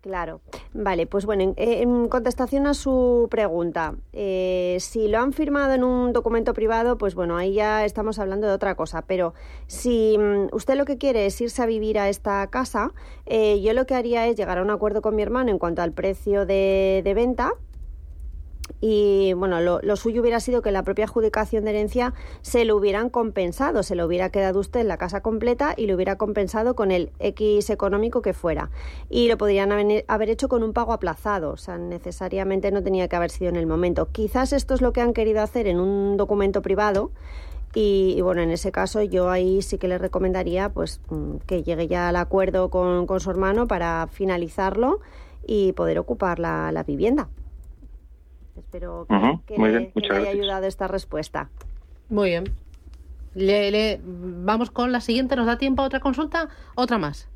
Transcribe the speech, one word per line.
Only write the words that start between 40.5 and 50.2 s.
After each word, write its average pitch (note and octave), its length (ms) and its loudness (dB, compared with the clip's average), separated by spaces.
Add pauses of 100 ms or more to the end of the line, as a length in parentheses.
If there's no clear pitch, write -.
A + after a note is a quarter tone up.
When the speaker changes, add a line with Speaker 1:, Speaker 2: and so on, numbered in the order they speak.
Speaker 1:
pues, - 400 -6
mm, D3+ 260 -6 (100)
que F3 160 -2
llegue E3 240 -2
ya F3 220 0
al F3 80 2
acuerdo F#3 540 2
con, F3+ 360 2
con F#3 140 0
su F#3 100 -6
hermano G3 360 2
para E3+ 440 -2
finalizarlo F#3+ 880 0 (460)
y G3 280 2
poder E3 240 0
ocupar F3 400 -2
la, D#3+ 340 -2
la D#3+ 100 -4
vivienda. G3 460 0 (1300)
Espero F2+ 520 -12
que, A2 80 2
Speaker 2:
Ujú, B2+ 300 2
Speaker 1:
que - 120 -6
Speaker 2:
muy A2 120 4
Speaker 1:
le, - 80 4
Speaker 2:
bien, - 120 -4
Speaker 1:
que - 60 -20
Speaker 2:
muchas G#3 140 -2
Speaker 1:
le G3 40 2
haya G3+ 120 2